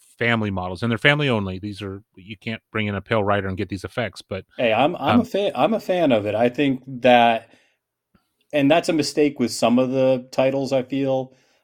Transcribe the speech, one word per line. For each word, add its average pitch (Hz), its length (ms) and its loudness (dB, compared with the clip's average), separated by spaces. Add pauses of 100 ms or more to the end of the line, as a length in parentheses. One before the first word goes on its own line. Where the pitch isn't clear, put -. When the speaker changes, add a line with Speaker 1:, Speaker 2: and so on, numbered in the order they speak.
(180)
Speaker 1:
family 113 320 0
models, 92 320 -6
and 117 80 -2
they're 117 60 -2
family 147 320 0
only. 101 300 -2
These 101 240 -12
are, 98 200 -10 (140)
you 98 200 -18
can't 113 340 -12
bring 107 160 -2
in 101 80 -2
a 95 80 -4
Pale 110 220 0
Rider 101 240 0
and 95 100 -6
get 101 100 -6
these 101 160 -8
effects, 104 380 -8
but 98 220 -10 (120)
Speaker 2:
Hey, 120 160 0
I'm, 143 240 2
I'm 135 200 0
Speaker 1:
um, 123 40 4
Speaker 2:
a - 40 0
fan, 196 300 -4
I'm 156 200 0
a 208 60 -2
fan 170 320 0
of 104 140 2
it. 104 80 -2
I 120 140 2
think 135 380 -2
that, 120 640 4 (1040)
and 143 160 4
that's 170 180 2
a 180 60 2
mistake 147 440 0
with 117 120 0
some 120 280 2
of 127 120 2
the 131 400 0
titles, 135 420 0
I 131 100 0
feel. 131 520 -4 (300)